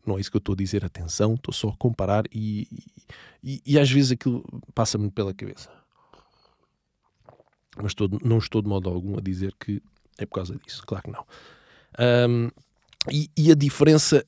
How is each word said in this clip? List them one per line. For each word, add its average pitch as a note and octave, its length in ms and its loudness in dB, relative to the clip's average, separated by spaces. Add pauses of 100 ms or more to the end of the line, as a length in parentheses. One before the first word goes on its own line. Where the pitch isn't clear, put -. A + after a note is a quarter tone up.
não G2 120 -4
é G2 40 -4
isso - 80 -6
que - 80 -2
eu - 20 4
estou G2+ 140 -4
a - 40 0
dizer, F#2+ 280 -2
atenção, G2+ 500 -2
estou - 180 -8
só - 160 -4
a - 80 -8
comparar G#2 540 0
e, G#2+ 360 -6 (760)
e, C3+ 220 -10
e C#3+ 140 6
às C#3+ 100 6
vezes C3 220 4
aquilo A#2+ 320 -2 (320)
passa-me G#2 340 0
pela G2 240 -4
cabeça. G2 360 -14 (2000)
Mas G#2 140 -6
estou, G2+ 180 -2 (140)
não A#2 160 4
estou G#2+ 220 -2
de G#2 60 -4
modo F#2+ 220 -2
algum F#2 280 -6
a G2 40 -6
dizer F#2+ 380 -6
que G2+ 220 -8 (360)
é G#2 80 -8
por - 100 -14
causa F2+ 220 -8
disso, - 280 -16
claro - 180 -8
que - 80 -12
não. - 140 -14 (720)
Ahm, A#2+ 520 2 (640)
e, D3+ 260 -4
e D#3 140 8
a D#3 40 12
diferença, D3 720 4